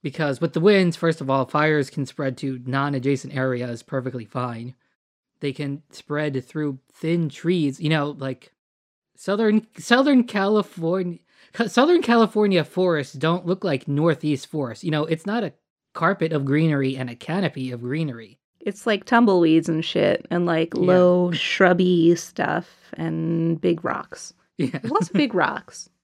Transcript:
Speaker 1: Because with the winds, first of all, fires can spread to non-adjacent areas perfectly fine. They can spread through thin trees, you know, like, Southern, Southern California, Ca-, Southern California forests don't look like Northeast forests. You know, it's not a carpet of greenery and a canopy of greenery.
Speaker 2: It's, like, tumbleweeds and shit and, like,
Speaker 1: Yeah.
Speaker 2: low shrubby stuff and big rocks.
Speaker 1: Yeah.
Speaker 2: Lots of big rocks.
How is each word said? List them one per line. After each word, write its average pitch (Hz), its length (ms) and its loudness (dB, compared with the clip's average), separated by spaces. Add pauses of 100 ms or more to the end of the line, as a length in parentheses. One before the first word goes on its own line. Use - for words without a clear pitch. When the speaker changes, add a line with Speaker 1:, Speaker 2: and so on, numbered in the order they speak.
Speaker 1:
Because 143 360 -4
with 165 120 -2
the 165 80 -2
winds, 190 340 4
first 165 260 0
of 135 80 -6
all, 135 180 2
fires 151 440 0
can 139 160 -6
spread 135 320 -6
to 131 260 -8
non-adjacent 139 720 -2
areas 123 480 -4
perfectly 127 420 -8
fine. 120 520 -8 (640)
They 143 120 -4
can 143 380 -8
spread 147 540 -4
through 147 340 -6 (120)
thin 170 380 -2
trees, 156 500 -2
you 151 120 -2
know, 147 280 0
like, 135 340 -10 (640)
Southern, 214 500 0 (100)
Southern 254 480 4
California, 190 920 -2 (340)
Ca-, 233 140 -2
Southern 311 340 4
California 214 640 2
forests 170 500 0
don't 165 300 -2
look 180 180 -2
like 147 240 -2
Northeast 151 600 0
forests. 135 380 -8
You 165 60 -2
know, 151 140 0
it's 160 220 -4
not 220 180 -2
a 147 80 -8 (400)
carpet 165 400 0
of 139 140 -2
greenery 139 500 2
and 127 140 -8
a 120 60 -14
canopy 147 560 -4
of 117 100 -10
greenery. 123 560 -6 (220)
Speaker 2:
It's, - 260 -8
like, 214 180 -2
tumbleweeds 175 640 4
and 160 160 -2
shit - 460 0
and, 175 160 0
like, 165 280 0
Speaker 1:
Yeah. - 80 -2
Speaker 2:
low 180 500 4
shrubby 180 840 4
stuff - 500 -6 (280)
and 165 680 -2
big 170 240 -2
rocks. - 480 -8 (240)
Speaker 1:
Yeah. 143 280 -4
Speaker 2:
Lots 311 240 -2
of - 60 -16
big 262 200 0
rocks. - 560 -4 (140)